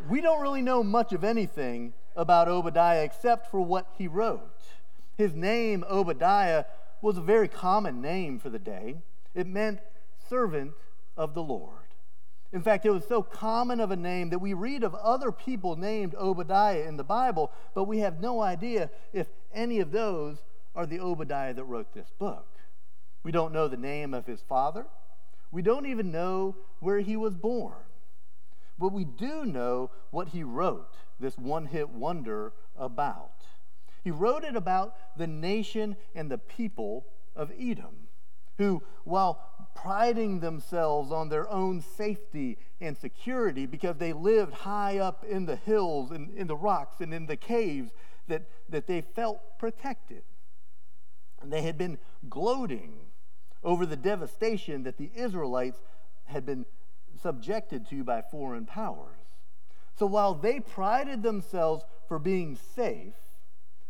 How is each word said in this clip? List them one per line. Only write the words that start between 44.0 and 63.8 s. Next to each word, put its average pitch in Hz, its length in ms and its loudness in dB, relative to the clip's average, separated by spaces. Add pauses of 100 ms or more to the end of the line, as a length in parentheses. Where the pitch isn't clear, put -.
lived 196 400 4
high 202 440 0
up 185 260 0
in 190 200 0
the 147 120 0
hills, 165 540 2
in, 156 260 -2
in 196 100 -2
the 156 100 0
rocks 170 440 0
and 160 120 -2
in 165 140 -2
the 151 100 -2
caves, 165 560 2 (360)
that, 160 200 0 (200)
that 156 180 0
they 175 160 0
felt - 560 0
protected. - 640 -2 (1200)
And 139 100 -2
they 156 100 0
had 165 140 0
been 170 220 0 (300)
gloating 143 800 0 (520)
over 175 220 2
the 156 120 0
devastation 175 880 0
that - 120 -2
the 143 180 -2
Israelites 135 680 0 (420)
had 143 220 -2
been 127 180 -2 (580)
subjected 143 640 -2
to 139 160 0
by 117 180 0
foreign 127 420 -2
powers. 107 540 -2 (800)
So 208 80 4
while 196 280 4
they 226 260 2
prided 226 640 2
themselves 170 640 2 (240)
for 160 100 0
being 170 380 2
safe, 185 580 -2 (760)